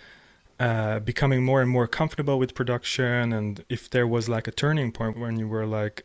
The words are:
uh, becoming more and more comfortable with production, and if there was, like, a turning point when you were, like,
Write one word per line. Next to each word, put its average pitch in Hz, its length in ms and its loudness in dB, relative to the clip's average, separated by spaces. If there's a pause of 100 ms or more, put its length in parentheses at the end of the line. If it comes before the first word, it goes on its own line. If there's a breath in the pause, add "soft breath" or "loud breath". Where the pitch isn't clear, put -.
(600 soft breath)
uh, 110 380 0
becoming 127 440 2
more 131 180 4
and 123 80 2
more 123 180 4
comfortable 143 520 0
with 127 160 0
production, 123 800 0
and 104 340 -4
if - 220 -6
there 120 180 4
was, 117 220 0
like, 113 180 -2
a 113 40 -4
turning 147 420 0
point 113 260 -4
when 117 180 -4
you 110 80 -2
were, 110 200 -2
like, 107 400 -2